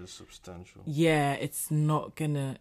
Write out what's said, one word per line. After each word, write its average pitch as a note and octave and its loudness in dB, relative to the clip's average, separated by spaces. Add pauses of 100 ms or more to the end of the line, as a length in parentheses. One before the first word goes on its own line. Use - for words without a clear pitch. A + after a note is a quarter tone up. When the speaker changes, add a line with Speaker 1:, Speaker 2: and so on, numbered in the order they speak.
Speaker 1:
substantial. - -16
Speaker 2:
Yeah, D3 4
it's - -4
not D3+ 2
gonna, C#3+ -2